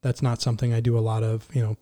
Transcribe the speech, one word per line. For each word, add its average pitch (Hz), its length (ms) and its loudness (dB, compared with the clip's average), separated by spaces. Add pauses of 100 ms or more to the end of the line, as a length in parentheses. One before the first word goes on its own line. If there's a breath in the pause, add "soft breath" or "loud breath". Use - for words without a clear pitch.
That's 127 200 -2
not 120 200 0
something 120 320 0
I 113 60 0
do 117 180 2
a - 20 2
lot 110 220 0
of, 113 320 -2
you 123 80 2
know, 110 200 -2